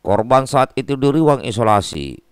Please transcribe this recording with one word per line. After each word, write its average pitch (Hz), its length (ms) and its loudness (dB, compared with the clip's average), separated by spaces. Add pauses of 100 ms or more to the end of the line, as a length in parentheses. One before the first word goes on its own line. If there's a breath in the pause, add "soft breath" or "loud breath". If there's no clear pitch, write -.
Korban 123 480 0
saat 131 260 0
itu 139 220 -4
di 135 160 0
ruang 151 320 2
isolasi. 101 880 -2